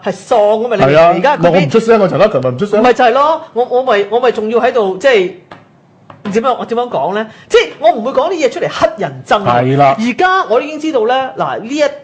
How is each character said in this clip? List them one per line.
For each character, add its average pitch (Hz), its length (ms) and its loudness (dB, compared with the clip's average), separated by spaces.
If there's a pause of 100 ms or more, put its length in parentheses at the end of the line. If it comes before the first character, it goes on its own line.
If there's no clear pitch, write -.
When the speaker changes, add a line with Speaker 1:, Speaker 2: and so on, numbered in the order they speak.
Speaker 1:
係 202 100 -4
喪 214 480 0
啊 240 60 -4
嘛， 233 80 -2
你 185 100 4
明 - 20 4
唔 - 40 4
明？ 151 60 4
Speaker 2:
係 - 20 6
啊， 170 160 6
Speaker 1:
而 170 40 -2
家 269 180 2
佢 165 40 -4
啲 170 100 4
Speaker 2:
我 175 80 2
唔 156 100 0
出 226 100 2
聲， 226 220 4
我 190 60 2
陳 139 120 -2
克 196 80 4
勤 147 140 -2
咪 127 80 -2
唔 123 80 -4
出 175 80 -2
聲。 208 180 0
Speaker 1:
咪 247 100 4
就 254 100 2
係 247 80 4
咯， 302 300 0 (120)
我， 240 120 -2
我 247 180 -2
咪， 208 260 0
我 226 100 0
咪 240 120 2
仲 220 180 -6
要 233 100 0
喺 240 120 2
度， 202 260 -2
即 277 100 -2
係， 196 240 2 (1000)
點 220 120 0
樣， 254 140 0
我 226 80 -10
點 226 120 -6
樣 247 120 -6
講 165 240 -4
呢？ 220 140 -6 (220)
即 - 80 2
係 480 40 6 (180)
我 311 120 4
唔 233 120 -6
會 262 80 -4
講 285 180 -2
啲 392 40 -2
嘢 302 180 -2
出 349 80 -10
嚟 180 80 -2
乞 214 340 -4
人 131 260 -8
憎 208 160 0
啊。 120 180 2
Speaker 2:
係 131 160 0
啦。 139 220 4
Speaker 1:
而 240 140 -2
家 370 360 0
我 226 120 0
已 294 60 -8
經 302 120 -10
知 311 120 -4
道 254 140 0
呢， 262 320 -2
嗱， 139 220 -4
呢 202 100 -12
一 294 140 -2 (200)